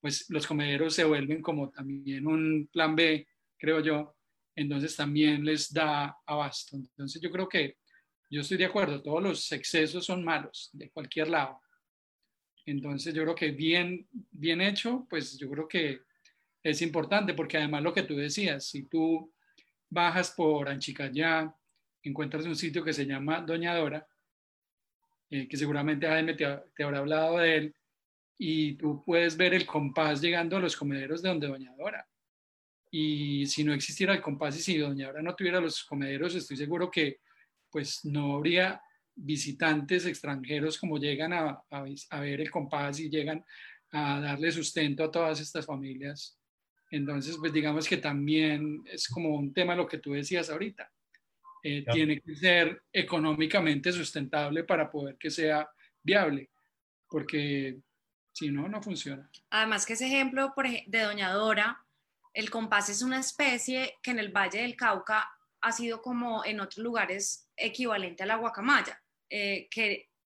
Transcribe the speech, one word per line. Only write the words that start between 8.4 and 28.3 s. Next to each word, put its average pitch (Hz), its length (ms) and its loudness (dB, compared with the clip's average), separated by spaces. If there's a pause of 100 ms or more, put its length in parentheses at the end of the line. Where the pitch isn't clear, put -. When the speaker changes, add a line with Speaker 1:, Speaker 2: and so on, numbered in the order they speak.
Speaker 1:
estoy 180 160 -2
de 185 80 4
acuerdo, 175 360 0
todos 156 220 0
los 180 300 -2
excesos 160 520 0
son 180 180 -2
malos, 151 500 -4
de - 180 -16
cualquier 156 380 -4
lado. 139 320 0 (1040)
Entonces 143 480 -4
yo 156 100 0
creo 165 120 2
que 160 160 0
bien, 170 600 0
bien 165 500 -2
hecho, 233 480 0
pues 147 280 -6
yo 139 120 -8
creo 151 180 -4
que 151 340 -2 (600)
es 151 200 0
importante, 170 520 2
porque 160 240 -2
además 147 240 0
lo 170 120 0
que 185 100 2
tú 151 140 -4
decías, 147 480 -2
si 139 180 -8
tú 160 500 0 (560)
bajas 175 420 2
por 151 360 2
Anchicayá, 147 880 0 (480)
encuentras 151 420 -4
un 165 100 -2
sitio 165 280 -2
que 156 100 0
se 143 120 0
llama 143 360 -2
Doña 165 320 -2
Dora, 151 320 -2 (1200)
eh, 135 180 -4
que 147 100 -8
seguramente 147 480 0
Jaime 160 280 2
te 156 120 0
ha-, 139 180 -4 (120)
te 151 80 -4
habrá 143 160 -2
hablado 156 380 2
de 165 180 6
él, 151 200 0 (640)